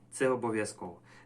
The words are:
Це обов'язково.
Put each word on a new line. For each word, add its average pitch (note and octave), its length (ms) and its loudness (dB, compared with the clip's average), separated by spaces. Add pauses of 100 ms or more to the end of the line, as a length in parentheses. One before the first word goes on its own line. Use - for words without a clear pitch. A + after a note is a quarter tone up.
(100)
Це C3 180 2
обов'язково. A2 720 -2 (240)